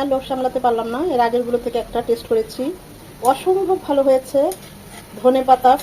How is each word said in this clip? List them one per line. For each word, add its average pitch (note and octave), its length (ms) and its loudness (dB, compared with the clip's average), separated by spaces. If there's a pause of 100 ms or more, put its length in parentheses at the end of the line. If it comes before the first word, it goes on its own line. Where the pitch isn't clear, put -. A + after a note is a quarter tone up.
আর C#4 100 -2
লোভ C4 180 0
সামলাতে C4 360 -2
পারলাম A3+ 300 0
না, B3+ 40 -4 (140)
এর A#3+ 140 2
আগেরগুলো A#3+ 380 0
থেকে A#3+ 180 -4
একটা - 240 -6
টেস্ট A#3 240 -2
করেছি, A3 320 -2 (680)
অসম্ভব F#4 460 0 (100)
ভালো C#4+ 200 2
হয়েছে। C4 320 2 (840)
ধনেপাতা, B3+ 500 4 (120)